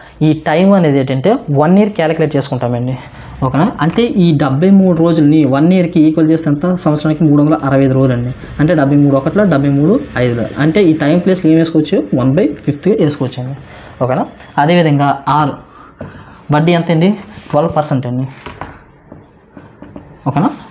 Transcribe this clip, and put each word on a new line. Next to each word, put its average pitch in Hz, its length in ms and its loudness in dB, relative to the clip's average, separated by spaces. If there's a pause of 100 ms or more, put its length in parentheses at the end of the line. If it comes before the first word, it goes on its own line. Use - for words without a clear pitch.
(220)
ఈ 156 120 2 (140)
time 180 260 2
అనేది 156 260 2
ఏంటంటే 135 380 -2 (140)
one 156 280 2
year 214 100 2
calculate 160 460 -2
చేసుకుంటామండి. 127 600 -4 (480)
ఓకేనా? 135 260 0 (100)
అంటే 170 220 0
ఈ 175 340 2
డెబ్బై 143 320 0
మూడు 190 280 4
రోజుల్ని 160 480 4
వన్ 143 280 2
ఇయర్కి 175 280 0
equal 156 300 2
చేస్తే 160 180 -2
ఎంత? 170 260 -2
సంవత్సరానికి 156 480 0
మూడు 147 180 4
వందల 151 220 2
అరవై 135 220 2
ఐదు 131 80 0
రోజులండి. 127 420 0 (240)
అంటే 156 160 2
డెబ్బై 143 220 2
మూడు 143 180 4
ఒకటిలో, 156 280 0
డెబ్బై 143 260 0
మూడు 151 300 2 (180)
ఐదులో. 120 280 -2 (120)
అంటే 160 260 2
ఈ 160 100 4
టైమ్ 156 320 0
ప్లేస్లో 180 260 0
ఏం 160 60 4
వేసుకోవచ్చు? 160 460 0 (120)
వన్ 131 200 0
బై 220 120 2 (180)
ఫిఫ్త్ 147 220 -4
వేసుకోవచ్చు 147 560 -2
అండి. 131 140 -10 (460)
ఓకేనా? 127 220 -2 (320)
అదేవిధంగా 147 680 0 (220)
R, 139 40 -2 (1080)
వడ్డీ 160 160 2
ఎంత 170 200 0
అండి? 180 260 2 (340)
ట్వెల్వ్ 151 240 0
పర్సెంట్ 147 320 -2
అండి. 127 200 -6 (2000)
ఓకేనా? 185 220 -2 (220)